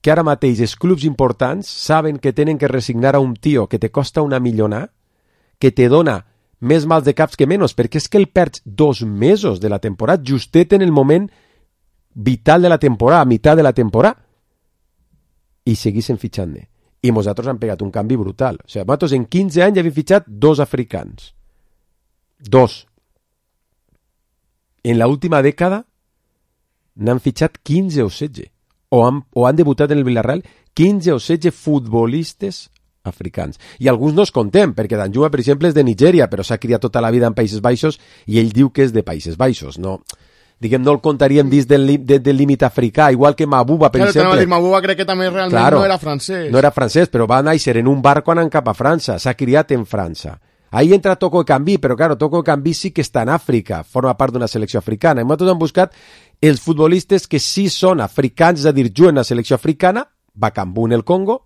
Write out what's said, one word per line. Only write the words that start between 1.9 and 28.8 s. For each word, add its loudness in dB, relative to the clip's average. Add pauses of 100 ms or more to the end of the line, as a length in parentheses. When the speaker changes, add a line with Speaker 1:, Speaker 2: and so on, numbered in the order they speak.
Speaker 1:
que -2
tenen -2
que -2
resignar -2
a 2
un -4
tio -2
que -6
te -4
costa -4
una -2
millona, -2 (720)
que 2
te 2
dona 0 (360)
més 0
mals 0
de 2
caps -2
que 2
menys, -2
perquè -2
és -6
que 2
el 4
perds -2
dos 0
mesos 0
de -4
la -2
temporada, -2
justet 0
en 2
el 2
moment 2 (840)
vital 2
de 4
la 4
temporada, 2
a 2
meitat 4
de 4
la 2
temporada, 0 (1500)
i 0
segueixen -4
fitxant-ne. -10 (420)
I 2
nosaltres -4
hem -6
pegat -6
un -8
canvi -2
brutal. -6
O -20
sigui, -10
nosaltres -2
en -2
quinze 0
anys 2
ja 0
hem -2
fitxat 0
dos 2
africans. -6 (1120)
Dos. 2 (2000)
En 0
la 2
última 0
dècada 0 (1120)
n'han 0
fitxat -2
quinze -2
o -2
setze. -12 (440)